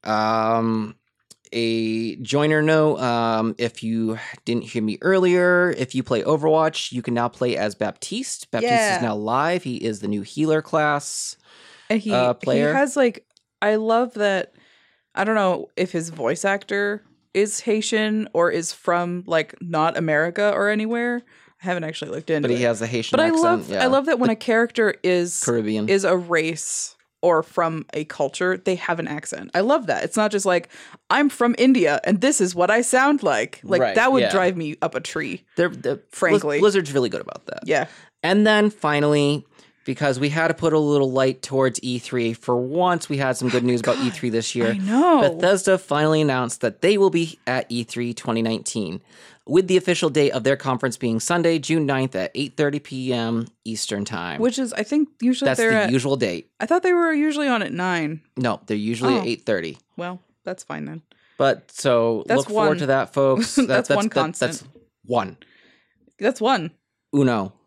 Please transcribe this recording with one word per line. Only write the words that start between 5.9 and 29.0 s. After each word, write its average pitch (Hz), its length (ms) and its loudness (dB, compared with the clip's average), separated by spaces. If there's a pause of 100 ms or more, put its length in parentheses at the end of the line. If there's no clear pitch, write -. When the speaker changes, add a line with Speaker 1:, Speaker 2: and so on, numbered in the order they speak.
Speaker 1:
you - 100 -2
play 117 180 0
Overwatch, 156 720 0
you 123 100 -6
can 120 120 -4
now 120 140 0
play 120 280 -2
as 104 180 -4
Baptiste. - 760 -8
Baptiste 226 200 0
Speaker 2:
Yeah. 214 260 2
Speaker 1:
is 170 60 -2
now 107 140 -2
live. 139 480 0
He 127 120 -6
is 107 240 -4
the 101 80 -6
new 104 140 -2
healer 156 400 0
class, - 760 -2 (540)
Speaker 2:
And 220 100 2
he, 214 120 -4
Speaker 1:
uh, 123 220 2
player. 139 340 0
Speaker 2:
he 151 100 0
has, 277 180 0
like, 247 300 0 (340)
I 208 160 2
love 226 380 0
that, 202 400 -2 (600)
I 196 100 0
don't 220 100 0
know 190 420 0
if 180 160 -2
his 165 180 -6
voice 151 340 -2
actor 202 580 -2 (320)
is 208 260 0
Haitian 214 720 -2
or 170 180 2
is 165 220 -4
from, 175 540 -2
like, 160 340 -2
not 165 360 0
America 170 580 0
or 202 140 0
anywhere. 233 540 -2 (400)
I - 40 -20
haven't 180 180 -2
actually 160 280 -10
looked 156 180 -8
into 147 180 0
Speaker 1:
But 120 80 2
he 123 60 -2
Speaker 2:
it. 120 60 2
Speaker 1:
has 113 140 0
a 117 40 -4
Haitian 117 300 -2
Speaker 2:
But 285 80 4
I 330 40 2
Speaker 1:
accent, 330 160 2
Speaker 2:
love, 339 260 0
Speaker 1:
yeah. 202 120 0
Speaker 2:
I 254 40 2
love 269 200 2
that 302 120 2
when 240 100 2
Speaker 1:
The 226 60 2
Speaker 2:
a - 20 -6
character 226 680 2
is 175 420 0
Speaker 1:
Caribbean. 110 440 0
Speaker 2:
is 196 160 2
a 185 120 4
race 165 800 -4 (260)
or 165 220 4
from 160 500 -2
a 151 120 -6
culture, 180 540 -2
they 185 180 -2
have 175 240 -4